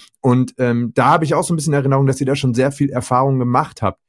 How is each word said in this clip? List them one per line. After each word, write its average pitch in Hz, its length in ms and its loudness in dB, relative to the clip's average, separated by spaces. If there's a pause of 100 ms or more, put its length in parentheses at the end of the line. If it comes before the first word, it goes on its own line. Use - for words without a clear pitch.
(220)
Und, 127 380 2
ähm, 120 340 -2
da 127 140 2
habe 160 180 2
ich 147 80 -2
auch 160 100 0
so 170 120 -2
ein - 20 0
bisschen 151 160 -2
Erinnerung, 139 320 2
dass 135 160 0
ihr 135 60 -2
da 135 80 0
schon 131 180 0
sehr 131 180 0
viel 139 200 -2
Erfahrung 131 480 0
gemacht 123 420 -2
habt. 98 280 -4